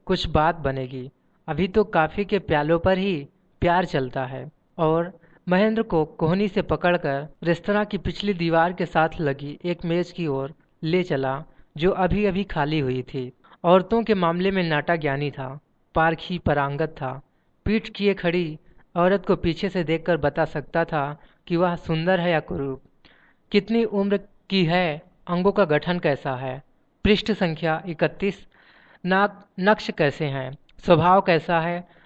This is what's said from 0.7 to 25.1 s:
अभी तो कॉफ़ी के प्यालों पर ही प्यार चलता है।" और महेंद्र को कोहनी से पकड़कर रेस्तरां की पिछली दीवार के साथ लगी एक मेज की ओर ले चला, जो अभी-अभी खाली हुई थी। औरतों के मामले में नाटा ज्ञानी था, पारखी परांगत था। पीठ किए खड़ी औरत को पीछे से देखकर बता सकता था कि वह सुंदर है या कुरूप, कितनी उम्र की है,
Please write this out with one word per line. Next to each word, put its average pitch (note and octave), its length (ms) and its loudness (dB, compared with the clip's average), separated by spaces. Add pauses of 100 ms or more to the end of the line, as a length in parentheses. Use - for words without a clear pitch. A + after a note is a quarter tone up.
अभी D#3+ 200 -2
तो G#3 160 2
कॉफ़ी F3+ 400 0
के G3+ 140 -2
प्यालों D#3 400 2
पर F#3+ 200 2
ही F3+ 300 -4 (320)
प्यार F3 240 2
चलता C3+ 400 -4
है।" C3 260 -12 (280)
और E3 420 0 (280)
महेंद्र G#3+ 340 2
को E3+ 220 0
कोहनी F3+ 440 0
से F#3 140 -2
पकड़कर D#3+ 640 -2 (140)
रेस्तरां F3 420 0
की G#3 140 -6
पिछली G3+ 360 -4
दीवार E3 380 2
के F3+ 140 -4
साथ D#3+ 220 2 (120)
लगी C#3+ 440 -4
एक F3 200 -6
मेज F3 260 -2
की E3+ 160 -6
ओर C3+ 280 -4 (280)
ले E3+ 200 0
चला, C#3 420 -2 (320)
जो D#3+ 140 2
अभी-अभी F#3+ 540 0
खाली D#3 360 -2
हुई B2+ 220 -2
थी। B2+ 300 -8 (320)
औरतों F#3 380 4
के A3+ 120 2
मामले F3+ 360 2
में F#3+ 120 0
नाटा E3 340 0
ज्ञानी C#3+ 340 -2
था, C3+ 300 -10 (340)
पारखी E3 440 0
परांगत C#3+ 500 0
था। C#3 340 -8 (420)
पीठ A3 240 0
किए G3+ 260 0
खड़ी E3+ 440 -2 (380)
औरत F#3 300 2
को G3 100 2
पीछे F3 320 -2
से F#3 160 -2
देखकर D#3+ 320 0
बता D3+ 280 0
सकता E3 400 -4
था D3+ 360 -4 (260)
कि F3 100 -2
वह F3 200 2
सुंदर E3+ 440 0
है F3 100 0
या D#3+ 100 2
कुरूप, C#3 420 -6 (680)
कितनी A3 320 2
उम्र G3+ 320 0 (340)
की F#3+ 140 2
है, E3 380 0 (260)